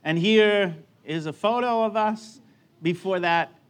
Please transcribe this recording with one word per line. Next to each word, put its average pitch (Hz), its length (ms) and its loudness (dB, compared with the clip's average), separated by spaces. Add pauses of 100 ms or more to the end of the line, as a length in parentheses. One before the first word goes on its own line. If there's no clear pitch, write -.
And 160 160 0
here 208 560 4 (300)
is 156 200 -6
a 156 60 -6
photo 233 520 -2
of 214 120 -2
us 220 460 -4 (400)
before 180 400 -2
that 170 320 0 (160)